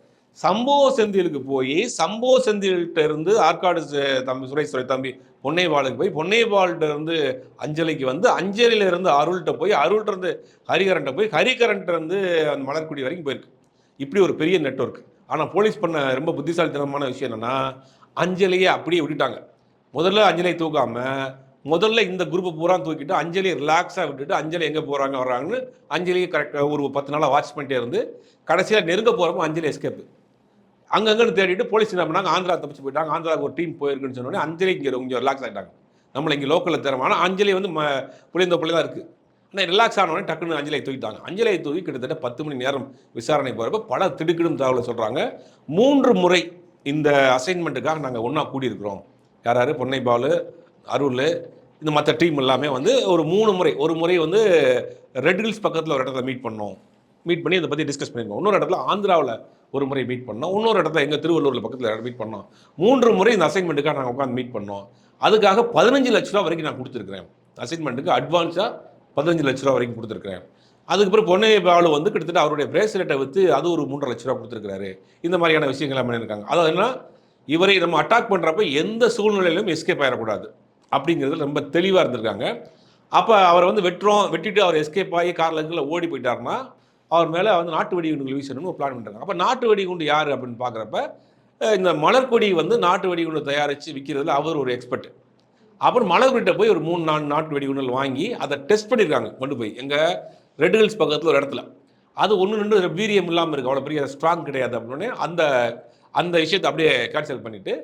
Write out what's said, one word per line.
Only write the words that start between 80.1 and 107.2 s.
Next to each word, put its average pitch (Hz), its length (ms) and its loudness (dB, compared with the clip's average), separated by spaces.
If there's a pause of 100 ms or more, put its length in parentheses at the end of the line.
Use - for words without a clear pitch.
அப்படிங்கிறதுல 143 460 0
ரொம்ப 147 220 -2
தெளிவா 180 420 2
இருந்திருக்காங்க. 113 440 -2 (640)
அப்ப 202 360 6
அவரை 175 260 6
வந்து 196 180 2
வெட்டுறோம், 196 400 2
வெட்டிட்டு 180 300 -2
அவர் 175 160 4
எஸ்கேப் 156 400 -2
ஆகி 175 160 0
கார்ல 160 360 -2
கீழ 156 200 -4
ஓடி 170 200 -2
போயிட்டாருன்னா, 127 480 -4 (560)
அவர் 160 180 4
மேல 185 260 2
வந்து 170 160 -2
நாட்டு 175 300 -2
வெடிகுண்டுகள் 139 320 -4
வீசணும்னு 135 300 -8
ஒரு - 140 -8
பிளான் 139 160 -4
பண்றாங்க. 107 260 -14
அப்ப 165 140 -6
நாட்டு 233 340 0
வெடிகுண்டு 185 380 0
யாரு 147 300 0
அப்படின்னு 123 240 -8
பாக்குறப்ப, 113 380 -6 (640)
அஹ், 220 140 2
இந்த 185 180 2
மலர்கொடி 214 600 4
வந்து 175 240 2
நாட்டு 185 320 2
வெடிகுண்டு 165 300 -2
தயாரிச்சு 143 540 -2
விக்கிறதுல 139 340 -6
அவர் 151 280 0
ஒரு 127 180 -2
எக்ஸ்பர்ட். 123 340 -8 (680)
அப்புறம் 185 340 2
மலர்கொடிட்ட 202 460 4
போய் 220 120 4
ஒரு 180 100 4
மூணு, 170 240 -2
நாலு 151 220 0
நாட்டு 147 340 -2
வெடிகுண்டுகள் 135 320 -4
வாங்கி 139 420 -2
அதை 143 240 -6
டெஸ்ட் 208 360 0
பண்ணிருக்காங்க. 147 440 0
கொண்டு 135 200 -6
போய் 113 200 -6
எங்க 139 180 -4 (640)
ரெட் 139 180 4
ஹில்ஸ் 220 220 4
பக்கத்துல 151 280 0
ஒரு 139 140 4
இடத்துல 135 220 -4 (560)
அது 185 300 2
ஒண்ணு 214 80 0
ரெண்டு 208 320 2
வீரியம் 190 400 0
இல்லாம 165 240 0
இருக்கு, 131 200 -2
அவ்வளவு 135 120 -2
பெரிய 147 240 -4
ஸ்ட்ராங் 165 360 -2
கிடையாது 127 360 -4
அப்படின்னே 135 280 -8
அந்த, 170 340 -4 (720)
அந்த 170 280 0
விஷயத்தை 160 320 0
அப்படியே 151 340 2
கேன்சல் 143 360 -6